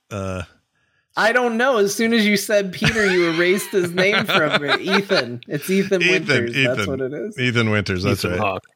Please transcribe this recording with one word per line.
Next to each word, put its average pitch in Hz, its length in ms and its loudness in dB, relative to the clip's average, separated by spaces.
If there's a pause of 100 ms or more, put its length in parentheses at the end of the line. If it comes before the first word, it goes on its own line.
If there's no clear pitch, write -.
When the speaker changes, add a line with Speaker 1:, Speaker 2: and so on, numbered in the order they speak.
(120)
Speaker 1:
Uh, 95 320 -6 (720)
Speaker 2:
I 208 160 2
don't 240 260 0
know. 247 200 2
As 202 180 2
soon 226 180 2
as 220 140 4
you 208 100 4
said 202 360 0
Peter, 214 380 0
you 175 200 2
erased 175 400 0
his 175 200 0
name 185 360 0
from 165 360 0
it. - 180 0
Speaker 1:
<laughs> - 20 -8
Speaker 2:
Ethan. 156 640 0
It's 147 200 -6
Ethan 190 360 2
Speaker 1:
Ethan, 180 80 4
Speaker 2:
Winters. 131 420 0
That's 127 280 0
Speaker 1:
Ethan. 98 100 -2
Speaker 2:
what 135 100 -4
it 131 100 -4
is. 120 280 -8
Speaker 1:
Ethan 117 320 2
Winters. 98 320 0
That's 101 200 0
Speaker 3:
Ethan 87 100 -2
Speaker 1:
right. 90 60 -2
Speaker 3:
Hawke. 95 260 -4 (100)